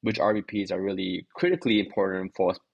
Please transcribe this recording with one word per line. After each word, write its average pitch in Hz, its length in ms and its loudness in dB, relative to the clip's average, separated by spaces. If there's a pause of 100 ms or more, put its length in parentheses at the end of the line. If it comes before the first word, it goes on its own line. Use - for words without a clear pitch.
which 110 160 -2
R 107 160 4
B 104 80 -2
Ps 98 280 -4
are 90 100 -2
really 95 540 -4
critically 170 460 2
important 95 560 -2
for 90 180 4 (200)